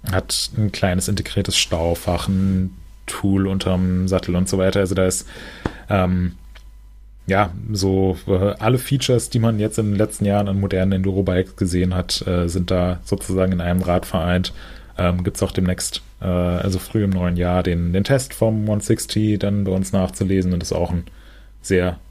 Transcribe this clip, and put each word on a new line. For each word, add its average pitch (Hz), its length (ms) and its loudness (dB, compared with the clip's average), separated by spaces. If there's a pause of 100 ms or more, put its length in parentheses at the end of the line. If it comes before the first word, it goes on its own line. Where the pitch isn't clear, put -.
(100)
hat - 460 -4
ein 107 140 0
kleines 92 360 0
integriertes 98 500 -2
Staufach, 85 680 -2
ein 95 480 0 (300)
Tool 98 420 0
unterm 92 600 0
Sattel 92 280 0
und 90 140 2
so 98 80 0
weiter. 95 240 2
Also 95 140 0
da 92 100 4
ist, - 220 -2 (640)
ähm, 90 440 2 (920)
ja, 95 240 2 (200)
so, 95 460 2 (100)
äh, 98 320 2
alle 117 180 2
Features, 127 520 0
die 123 100 0
man 113 200 2
jetzt 107 180 0
in 107 140 0
den 101 40 2
letzten 107 300 0
Jahren 101 240 2
an 196 100 0
modernen 95 340 2
Enduro-Bikes 92 640 0
gesehen 90 400 0
hat, - 320 -4
äh, 87 220 0
sind 90 220 -2
da 90 340 0
sozusagen 92 480 0
in 87 80 0
einem 87 220 2
Rad 87 220 0
vereint. 90 460 0 (460)
Ähm, 90 260 2
gibt's 98 200 -2
auch 95 80 -2
demnächst, - 500 -2 (180)
äh, - 60 -6
also 90 520 2
früh 104 280 0
im 98 60 2
neuen 90 260 0
Jahr, 90 260 2
den, 85 300 0
den 98 100 2
Test 135 300 0
vom 110 340 0
one 104 140 0
sixty 107 560 0
dann 101 260 0
bei 95 80 0
uns 95 220 -2
nachzulesen 92 580 2
und 87 100 0
ist 80 120 -6
auch 85 180 0
ein 85 140 -2 (560)
sehr 90 380 2 (120)